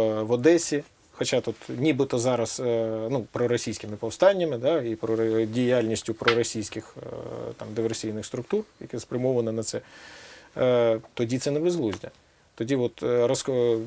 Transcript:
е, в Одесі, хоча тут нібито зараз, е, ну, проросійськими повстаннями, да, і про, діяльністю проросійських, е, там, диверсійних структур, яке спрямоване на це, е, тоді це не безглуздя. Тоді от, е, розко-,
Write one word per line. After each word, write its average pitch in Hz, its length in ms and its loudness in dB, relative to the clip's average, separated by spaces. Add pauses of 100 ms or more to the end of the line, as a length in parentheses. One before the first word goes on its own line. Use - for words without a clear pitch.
(200)
е, 110 40 -2
в 110 80 -2
Одесі, 147 520 4 (280)
хоча 131 300 0
тут 113 140 -4 (140)
нібито 131 500 0
зараз, 117 460 0
е, 117 220 0 (240)
ну, 123 200 -2
проросійськими 120 640 -2
повстаннями, 165 640 2
да, 139 240 2
і 117 140 -2
про, 113 200 -2 (300)
діяльністю 117 680 0
проросійських, - 840 -2
е, - 40 -14 (560)
там, 110 160 -12
диверсійних 113 520 -4
структур, 196 380 -2 (160)
яке - 200 -10
спрямоване 123 520 0
на 113 120 -2
це, - 180 -6 (760)
е, 120 420 4 (140)
тоді 120 260 -2
це 143 120 -2
не 147 80 0
безглуздя. 156 520 -2 (440)
Тоді 117 200 -2
от, 123 280 -2
е, 120 240 4
розко-, 123 580 2